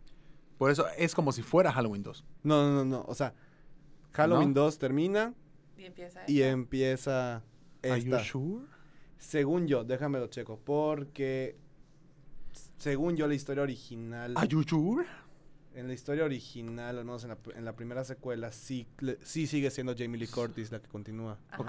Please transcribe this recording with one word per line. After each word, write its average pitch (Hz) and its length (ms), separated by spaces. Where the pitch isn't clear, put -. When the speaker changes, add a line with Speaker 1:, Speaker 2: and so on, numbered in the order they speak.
Speaker 1:
Por 135 140
eso 143 140
es 165 180
como 151 160
si 120 100
fuera 160 300
Halloween 110 320
dos. - 220
Speaker 2:
No, 147 240
no, 143 60
no, 139 120
no. 131 220
O 123 80
sea, 131 180
Halloween 156 420
Speaker 1:
¿No? 139 80
Speaker 2:
dos 151 160
termina 185 560
Speaker 3:
Y 190 80
empieza 180 420
Speaker 2:
y 139 140
Speaker 3:
esta. 131 100
Speaker 2:
empieza 131 840
Speaker 1:
Are 127 200
you 127 120
Speaker 2:
esta. 113 100
Speaker 1:
sure? 180 400
Speaker 2:
Según 151 500
yo, 127 180
déjame 131 340
lo 117 80
checo, 113 320
porque 143 1000
según 147 400
yo, 151 100
la 147 80
historia 139 280
original 117 720
Speaker 1:
Are - 100
you 151 160
sure? 190 420
Speaker 2:
en 127 120
la 127 60
historia 147 320
original, 120 720
al 117 80
menos 120 180
en 120 60
la, 110 80
en 117 100
la 113 100
primera 120 280
secuela, 123 480
sí, 127 360
le, 131 240
sí 156 240
sigue 139 240
siendo 127 260
Jamie 117 220
Lee 113 80
Curtis 117 440
la 113 100
que - 80
continúa. 110 480
Speaker 3:
Ajá. - 180